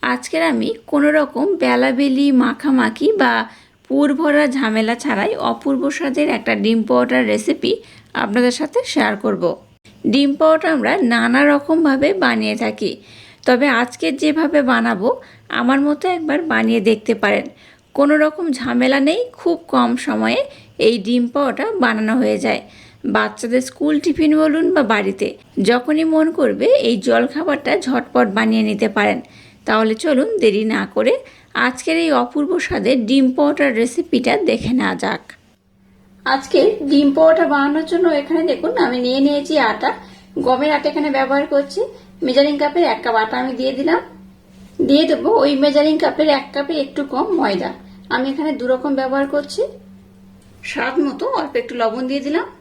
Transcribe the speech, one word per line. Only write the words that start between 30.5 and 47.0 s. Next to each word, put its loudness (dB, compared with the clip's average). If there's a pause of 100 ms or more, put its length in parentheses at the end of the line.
না -2 (120)
করে 2 (520)
আজকের -2
এই 0 (100)
অপূর্ব -2
স্বাদের 0
ডিম 4
পাউডার 2 (100)
রেসিপিটা 0 (160)
দেখে -2
নেওয়া 0
যাক। -6 (1040)
আজকে 0 (320)
ডিম 4
পাউডার 4
বানানোর 0
জন্য 2 (140)
এখানে -2 (100)
দেখুন -2 (140)
আমি -2
নিয়ে 0
নিয়েছি 0 (160)
আটা, -2 (560)
গমের 2
আটা -2
এখানে -2
ব্যবহার 0
করছি। -2 (440)
মেজারিং 4
কাপের 2 (100)
এক -6
কাপ -2
আটা -6
আমি -4
দিয়ে -2
দিলাম। 0 (880)
দিয়ে 4
দেবো 0 (140)
ওই 2 (120)
মেজারিং 4
কাপের 0
এক 2
কাপের -4
একটু -8 (120)